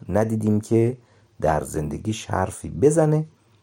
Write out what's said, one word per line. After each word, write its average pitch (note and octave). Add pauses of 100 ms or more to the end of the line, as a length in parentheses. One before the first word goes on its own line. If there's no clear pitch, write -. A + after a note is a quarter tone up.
ندیدیم G#2+
که A#2 (420)
در D2+
زندگیش D2+
حرفی F#2
بزنه D#3 (360)